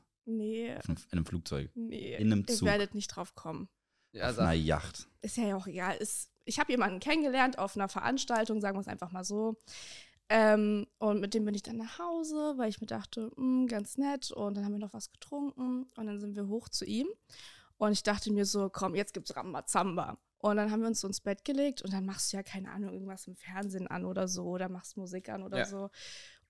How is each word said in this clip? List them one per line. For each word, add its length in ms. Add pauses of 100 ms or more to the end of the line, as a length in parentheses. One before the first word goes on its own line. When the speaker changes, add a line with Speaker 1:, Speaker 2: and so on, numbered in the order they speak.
(260)
Speaker 1:
Nee. 520
Speaker 2:
Auf 120
einem, 80
in 200
einem 80
Flugzeug. 480
Speaker 1:
Nee. 440
Speaker 2:
In 140
einem 160
Speaker 1:
Ihr 80
Speaker 2:
Zug. 120
Speaker 1:
werdet 260
nicht 140
drauf 260
kommen. 340 (440)
Speaker 3:
Ja, 180
Speaker 2:
Auf 60
Speaker 3:
sag. 80
Speaker 2:
einer 100
Yacht. 540 (140)
Speaker 1:
Ist 160
ja 180
auch 100
egal. 320
Ist, 340 (140)
ich 140
hab 100
jemanden 300
kennengelernt 580
auf 180
einer 140
Veranstaltung, 720
sagen 160
wir's 100
einfach 240
mal 120
so. 360 (720)
Ähm, 540 (140)
und 220
mit 120
dem 120
bin 100
ich 80
dann 140
nach 200
Hause, 600
weil 120
ich 120
mir 60
dachte, 480
"Hm, 320
ganz 300
nett." 340
Und 240
dann 100
haben 80
wir 60
noch 140
was 180
getrunken 840
und 100
dann 140
sind 160
wir 120
hoch 220
zu 160
ihm. 220 (680)
Und 160
ich 100
dachte 280
mir 140
so, 240
"Komm, 260
jetzt 180
gibt's 220
Rambazamba." 840 (180)
Und 200
dann 140
haben 100
wir 60
uns 140
so 60
ins 140
Bett 240
gelegt 360
und 120
dann 120
machst 260
du 60
ja, 60
keine 280
Ahnung, 220
irgendwas 340
im 80
Fernsehen 520
an 180
oder 220
so 180
oder 240
machst 280
Musik 320
an 140
oder 160
Speaker 3:
Ja. 60
Speaker 1:
so. 240 (600)